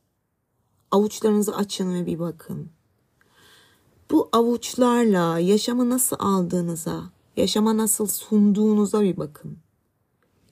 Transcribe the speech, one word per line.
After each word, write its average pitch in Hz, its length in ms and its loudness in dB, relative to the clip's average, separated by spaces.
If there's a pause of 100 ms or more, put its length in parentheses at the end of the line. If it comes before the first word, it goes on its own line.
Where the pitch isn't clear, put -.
(920)
avuçlarınızı 208 680 0
açın 190 380 -4
ve 175 120 -4
bir 170 120 -6
bakın. 165 520 -10 (1400)
Bu - 220 2
avuçlarla 233 1080 2
yaşamı 226 520 0
nasıl 254 280 -2
aldığınıza, 170 840 -2 (340)
yaşama 214 400 2
nasıl 214 300 -2
sunduğunuza 208 960 2
bir 185 140 0
bakın. 151 420 -12 (920)